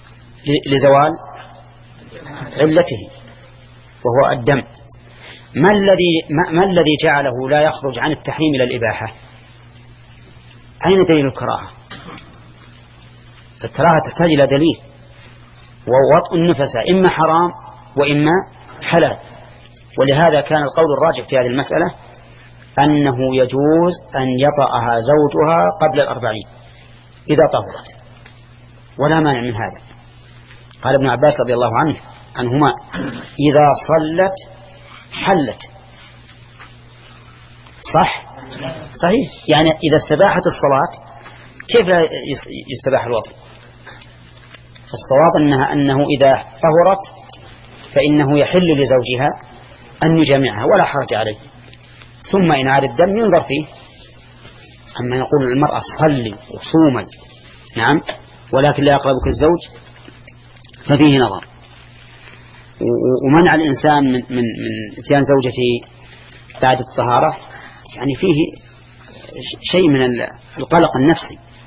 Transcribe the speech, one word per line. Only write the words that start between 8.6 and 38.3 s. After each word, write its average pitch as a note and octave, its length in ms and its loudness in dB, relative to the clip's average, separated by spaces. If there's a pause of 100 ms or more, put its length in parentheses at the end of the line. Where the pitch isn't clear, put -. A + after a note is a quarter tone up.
الإباحة؟ A2+ 440 -6 (1800)
أين F#3 180 4
دليل D#3 220 2
الكراهة؟ A#2 440 -6 (1900)
الكراهة D#3 420 2
تحتاج - 200 -2
إلى C#3+ 200 2
دليل، C#3 340 0 (1080)
ووطء C#3 480 2
النفس D3+ 420 0
إما F3+ 320 2
حرام D#3+ 420 0 (460)
وإما D3 360 2 (500)
حلال. D3+ 380 0 (760)
ولهذا C#3+ 420 4
كان D3+ 220 -2
القول D3 300 0
الراجح D3+ 360 -2
في C3+ 100 0
هذه B2 80 0
المسألة C#3+ 400 -2 (920)
أنه C3+ 580 2
يجوز D3 580 2 (220)
أن C3 140 -2
يطأها B2+ 720 0
زوجها D3+ 640 2 (160)
قبل D3+ 180 0
الأربعين A#2 440 -4 (840)
إذا D3+ 120 2 (100)
طهرت، - 500 -8 (960)
ولا D3+ 220 2
مانع C#3 200 0
من A#2+ 140 -6
هذا. G#2 400 -12 (880)
قال C3+ 120 0
ابن C3+ 160 2
عباس C3 300 2
رضي B2 140 -2
الله A#2+ 240 0
عنه، D3 180 0 (400)
عنهما: B2 360 0 (800)
"إذا D3 140 6 (100)
صلت D#3+ 580 -2 (800)
حلت". E3 500 -2 (2250)
صح؟ - 420 -2 (720)